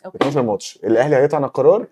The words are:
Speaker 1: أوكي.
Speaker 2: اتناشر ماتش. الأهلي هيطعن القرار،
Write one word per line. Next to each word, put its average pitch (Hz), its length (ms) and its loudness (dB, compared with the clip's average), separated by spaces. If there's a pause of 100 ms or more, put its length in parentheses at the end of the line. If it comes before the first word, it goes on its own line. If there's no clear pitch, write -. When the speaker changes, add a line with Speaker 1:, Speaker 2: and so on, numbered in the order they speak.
Speaker 1:
أوكي. - 120 -18
Speaker 2:
اتناشر 143 240 -2
ماتش. 107 420 -6
الأهلي 117 320 2
هيطعن 147 280 0
القرار، 160 480 2